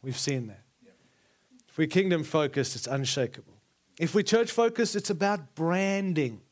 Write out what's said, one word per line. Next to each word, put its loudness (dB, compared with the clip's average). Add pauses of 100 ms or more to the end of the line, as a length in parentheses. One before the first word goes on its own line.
We've -6
seen -2
that. -18 (1040)
If -16
we're 2
kingdom-focused, 0
it's -10
unshakable. -4 (460)
If -2
we're 6
church-focused, 2
it's -2
about -2
branding. 0 (100)